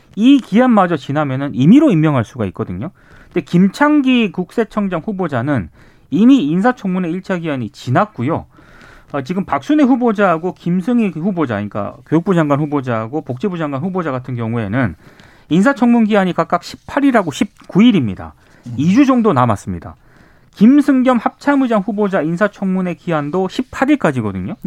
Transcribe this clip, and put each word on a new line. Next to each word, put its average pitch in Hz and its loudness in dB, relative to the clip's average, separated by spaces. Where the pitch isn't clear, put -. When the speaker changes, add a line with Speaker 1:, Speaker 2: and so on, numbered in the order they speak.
Speaker 1:
이 254 4
기한마저 208 2
지나면은 139 -4
임의로 254 6
임명할 151 2
수가 107 -6
있거든요. 98 -8
근데 170 -4
김창기 247 2
국세청장 190 -4
후보자는 143 -4
이미 220 4
인사청문회 185 -2
일 185 -6
차 185 -4
기한이 135 -6
지났고요. 127 -2
어, 143 -6
지금 180 -6
박순애 285 0
후보자하고 202 0
김승희 190 -2
후보자, 156 -4
그러니까 101 -6
교육부 170 0
장관 147 2
후보자하고 131 -4
복지부 170 -6
장관 143 -6
후보자 180 -4
같은 127 -6
경우에는 113 -2
인사청문 233 2
기한이 190 0
각각 170 -2
십팔 - -6
일하고 214 2
십구 - 0
일입니다. 113 2
Speaker 2:
음. 120 -12
Speaker 1:
이 165 2
주 269 6
정도 233 2
남았습니다. 101 -2
김승겸 254 4
합참의장 262 0
후보자 196 -2
인사청문회 185 -2
기한도 165 -4
십팔 - -4
일까지거든요. 120 -2